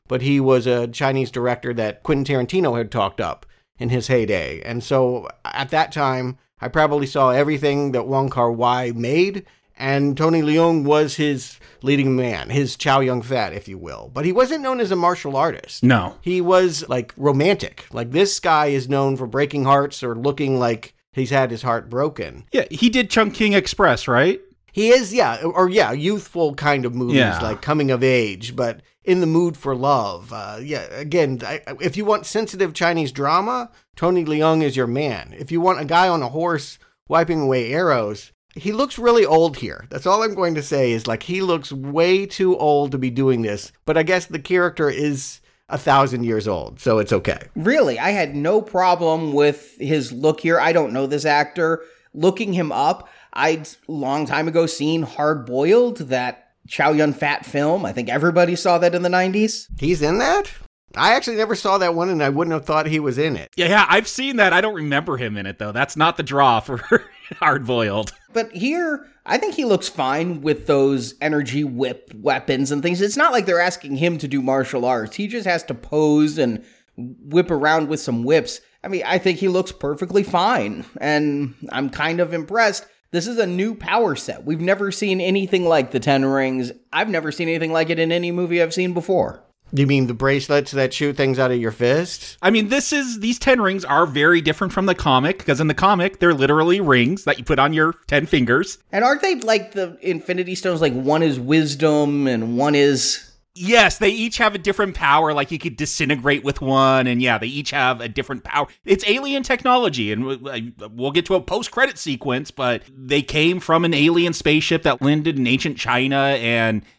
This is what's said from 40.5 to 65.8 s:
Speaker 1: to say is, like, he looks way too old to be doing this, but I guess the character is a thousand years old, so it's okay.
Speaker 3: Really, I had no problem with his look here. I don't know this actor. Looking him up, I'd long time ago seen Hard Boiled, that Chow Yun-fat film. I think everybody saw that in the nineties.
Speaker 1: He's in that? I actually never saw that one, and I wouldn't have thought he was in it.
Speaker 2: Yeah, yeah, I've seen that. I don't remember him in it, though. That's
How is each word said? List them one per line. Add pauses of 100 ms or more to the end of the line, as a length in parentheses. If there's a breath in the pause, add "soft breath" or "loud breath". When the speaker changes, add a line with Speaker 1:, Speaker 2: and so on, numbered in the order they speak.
Speaker 1:
to
say
is,
like,
he
looks
way
too
old
to
be
doing
this, (140)
but
I
guess
the
character
is (280)
a
thousand
years
old,
so
it's
okay. (160)
Speaker 3:
Really,
I
had
no
problem
with
his
look
here.
I
don't
know
this
actor. (320 loud breath)
Looking
him
up, (240 loud breath)
I'd (200)
long
time
ago
seen
Hard
Boiled, (120)
that (220)
Chow
Yun-fat
film.
I
think
everybody
saw
that
in
the
nineties. (120)
Speaker 1:
He's
in
that? (440)
I
actually
never
saw
that
one,
and
I
wouldn't
have
thought
he
was
in
it.
Speaker 2:
Yeah,
yeah,
I've
seen
that.
I
don't
remember
him
in
it,
though.
That's